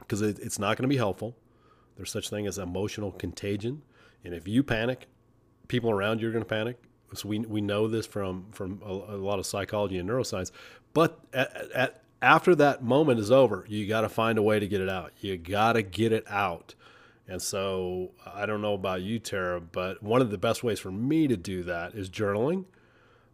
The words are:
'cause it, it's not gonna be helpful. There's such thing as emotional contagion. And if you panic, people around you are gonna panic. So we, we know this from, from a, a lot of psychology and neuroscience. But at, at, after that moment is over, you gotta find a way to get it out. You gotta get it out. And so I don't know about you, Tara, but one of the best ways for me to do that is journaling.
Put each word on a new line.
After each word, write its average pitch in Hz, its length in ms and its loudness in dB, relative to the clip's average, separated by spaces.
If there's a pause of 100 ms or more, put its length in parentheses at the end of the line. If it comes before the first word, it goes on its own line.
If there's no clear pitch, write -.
'cause 104 140 -2
it, 104 180 0
it's - 180 -8
not 107 180 2
gonna 127 120 0
be 139 100 2
helpful. 110 400 -2 (580)
There's 92 160 -12
such - 180 -6
thing 104 180 -4
as 95 100 -4
emotional 98 540 -4
contagion. 101 720 -6 (420)
And 90 80 -8
if 85 140 -10
you 120 160 4
panic, 123 440 -2 (600)
people 117 240 0
around 107 280 2
you 113 100 -2
are - 20 -4
gonna 110 140 -2
panic. 110 360 -4 (320)
So - 160 -8
we, 107 100 -2
we 107 220 -2
know 104 260 2
this 110 200 -2
from, 92 440 -6
from 98 320 -8
a, 92 80 -8
a 101 260 -8
lot 98 200 -2
of 90 80 -4
psychology 101 540 -2
and 90 100 -4
neuroscience. 107 400 -2 (440)
But 160 260 2 (120)
at, - 400 -4
at, 127 320 0 (180)
after 160 340 8
that 143 280 6
moment 127 360 6
is 104 120 2
over, 120 380 6
you 104 180 -4
gotta 107 220 2
find 113 280 2
a 110 40 4
way 107 180 4
to 101 80 0
get 95 140 0
it 95 80 -2
out. 92 320 -6
You 98 160 -4
gotta 104 440 2
get 104 300 0
it 110 160 0
out. 98 480 -4 (520)
And 92 140 -8
so 92 680 -4 (140)
I 98 200 -8
don't 104 160 -2
know 104 120 0
about 92 280 -2
you, 107 180 -4
Tara, 90 420 -4
but 90 420 -6
one 110 160 4
of 123 120 2
the 101 60 -4
best 113 260 0
ways 110 160 0
for 95 120 -10
me 139 360 2
to 120 100 2
do 90 260 -6
that 87 300 -6
is 95 160 -8
journaling. 110 560 -2 (680)